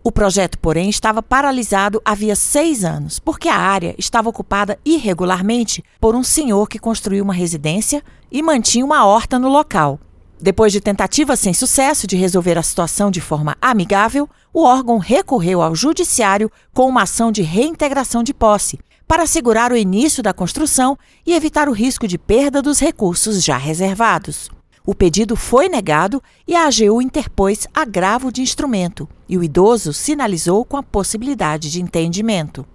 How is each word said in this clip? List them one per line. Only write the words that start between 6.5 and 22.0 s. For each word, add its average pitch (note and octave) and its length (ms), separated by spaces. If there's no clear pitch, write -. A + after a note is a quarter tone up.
que A3 100
construiu G3+ 460
uma G3 80
residência F3 680
e D4+ 100
mantinha C4 440
uma C#4+ 200
horta A3+ 320
no B3+ 120
local. F3+ 500
Depois G3+ 280
de G3+ 100
tentativas A3 580
sem F3 140
sucesso C4+ 540
de F#3 100
resolver F3+ 400
a D#3+ 60
situação G3 480
de F3 100
forma D3+ 400
amigável, A3+ 680
o E4 120
órgão B3 340
recorreu F#3 640
ao D#3+ 140
judiciário A3 760
com A#3+ 160
uma B3 140
ação A3+ 280
de G3+ 120
reintegração C4 800
de C#4 100
posse, - 460
para E4 140
assegurar A#3+ 500
o A#3+ 60
início A3 460
da G3 100
construção B3+ 640
e E4+ 120
evitar D4+ 340
o - 20
risco A#3 360